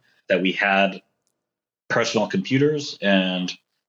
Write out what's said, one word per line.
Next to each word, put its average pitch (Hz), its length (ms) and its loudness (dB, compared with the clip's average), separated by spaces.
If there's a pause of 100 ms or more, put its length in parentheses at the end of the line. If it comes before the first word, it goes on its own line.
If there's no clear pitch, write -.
(280)
that 90 140 2
we 95 80 0
had 98 520 0 (880)
personal 113 380 0
computers. 135 760 -2
And 92 560 0 (320)